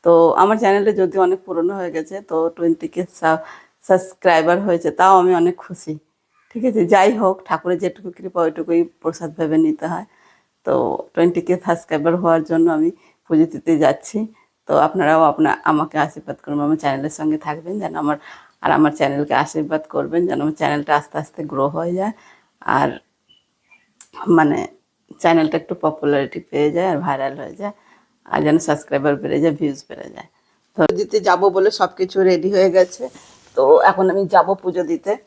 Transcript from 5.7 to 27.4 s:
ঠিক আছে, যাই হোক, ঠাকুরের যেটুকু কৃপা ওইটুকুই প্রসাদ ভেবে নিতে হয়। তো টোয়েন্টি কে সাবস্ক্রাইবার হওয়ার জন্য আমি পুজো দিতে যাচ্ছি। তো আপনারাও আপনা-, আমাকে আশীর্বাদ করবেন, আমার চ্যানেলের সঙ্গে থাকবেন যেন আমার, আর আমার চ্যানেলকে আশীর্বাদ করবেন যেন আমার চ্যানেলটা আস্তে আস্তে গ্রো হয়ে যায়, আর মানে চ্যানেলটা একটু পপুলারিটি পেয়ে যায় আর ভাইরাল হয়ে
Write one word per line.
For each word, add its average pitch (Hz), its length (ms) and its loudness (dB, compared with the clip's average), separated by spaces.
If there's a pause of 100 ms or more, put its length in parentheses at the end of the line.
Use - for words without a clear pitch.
ঠিক 233 120 -6
আছে, 214 200 2
যাই 196 320 6
হোক, 190 280 0
ঠাকুরের 175 320 -2
যেটুকু 180 340 -8
কৃপা 180 300 -6
ওইটুকুই 165 420 0
প্রসাদ 160 540 -8
ভেবে 160 200 0
নিতে 160 300 0
হয়। 175 180 -8 (580)
তো 123 340 0 (160)
টোয়েন্টি 175 280 2
কে 180 240 0
সাবস্ক্রাইবার 165 500 -2
হওয়ার 165 280 2
জন্য 165 280 2
আমি 160 200 0 (360)
পুজো 160 180 2
দিতে 160 320 -2
যাচ্ছি। 156 500 0 (400)
তো 147 100 2
আপনারাও 160 460 2
আপনা-, 151 400 2
আমাকে 156 340 -2
আশীর্বাদ 147 380 -6 (100)
করবেন, 147 160 -4
আমার 151 160 0
চ্যানেলের 143 320 -4
সঙ্গে 156 280 -4
থাকবেন 165 420 -8
যেন 165 160 -8
আমার, 147 220 -4 (440)
আর - 100 -6
আমার 151 200 0
চ্যানেলকে 147 420 -4
আশীর্বাদ 151 560 -4
করবেন 156 380 -4
যেন 170 140 -4
আমার 151 120 -4
চ্যানেলটা 147 420 -4
আস্তে 147 220 -6
আস্তে 151 260 -10
গ্রো 143 240 -4
হয়ে 165 260 -4
যায়, 196 180 -4 (500)
আর 135 380 -2 (1300)
মানে 156 400 2 (520)
চ্যানেলটা 165 380 2
একটু 165 180 -6
পপুলারিটি 147 640 -2
পেয়ে 147 320 -2
যায় 175 160 -2
আর 165 100 -2
ভাইরাল 135 400 -6
হয়ে - 180 -14